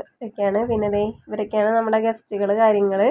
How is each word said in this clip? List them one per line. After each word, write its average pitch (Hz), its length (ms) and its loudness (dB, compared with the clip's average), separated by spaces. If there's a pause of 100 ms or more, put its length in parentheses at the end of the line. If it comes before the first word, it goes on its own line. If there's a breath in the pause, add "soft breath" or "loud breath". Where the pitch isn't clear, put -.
(220)
ഒക്കെയാണ്. 208 440 -2
പിന്നെ 214 240 -2
ദേ 208 120 0 (200)
ഇവരൊക്കെയാണ് 214 500 -2
നമ്മുടെ 220 280 0
ഗസ്റ്റുകൾ, 220 560 -4
കാര്യങ്ങൾ. 202 440 2 (100)